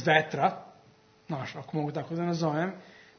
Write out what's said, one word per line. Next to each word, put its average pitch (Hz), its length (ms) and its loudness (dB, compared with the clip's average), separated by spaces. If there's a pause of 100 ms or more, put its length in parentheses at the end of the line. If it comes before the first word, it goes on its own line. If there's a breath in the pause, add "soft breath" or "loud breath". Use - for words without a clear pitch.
vetra, 160 580 4 (640)
znaš, 131 280 -6
ako 151 220 -8
mogu 147 140 -2
tako 151 240 -6
da 170 100 -2
nazovem, 165 460 0 (480 loud breath)